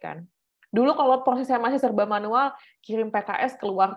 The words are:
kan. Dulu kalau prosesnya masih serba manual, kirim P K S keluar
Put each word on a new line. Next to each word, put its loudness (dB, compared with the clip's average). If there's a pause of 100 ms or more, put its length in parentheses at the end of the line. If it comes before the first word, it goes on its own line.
kan. -12 (560)
Dulu 4
kalau 4
prosesnya 0
masih 0
serba 0
manual, 0 (320)
kirim -4
P 0
K -10 (160)
S -6
keluar 0